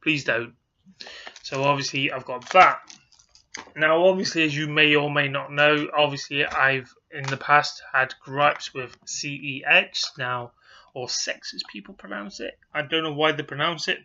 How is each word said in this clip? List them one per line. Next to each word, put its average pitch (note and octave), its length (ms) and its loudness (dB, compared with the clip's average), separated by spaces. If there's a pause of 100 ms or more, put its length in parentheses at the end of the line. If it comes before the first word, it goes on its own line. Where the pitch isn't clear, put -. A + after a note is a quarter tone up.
Please D3+ 220 -2
don't. A#2 300 -2 (880)
So C3+ 220 -6
obviously C#3 480 0
I've B2+ 120 -8
got B2 280 -10
that. E3 280 8 (960)
Now, D#3+ 300 4
obviously, F#3+ 380 2
as D3 120 0
you D3+ 120 -4
may D3+ 260 4
or D3 160 2
may C#3+ 180 0
not C#3 240 -6
know, D3 440 2
obviously C#3+ 480 0
I've C3+ 480 0 (180)
in C#3+ 140 -12
the C3+ 120 -4
past D3 460 2 (100)
had C3 300 0
gripes D3 500 0
with B2 320 -12
C - 240 -10
E C#3+ 380 -10
X F#3 500 2
now, B2 360 -6 (420)
or B2 140 -8
sex - 460 -6
as - 140 -12
people G3+ 260 -16
pronounce G3+ 460 -12
it. - 180 -10 (140)
I D3+ 100 -4
don't D#3+ 200 -2
know D#3+ 100 -4
why D#3 200 2
they D3+ 100 -4
pronounce D3+ 460 -4
it - 160 -4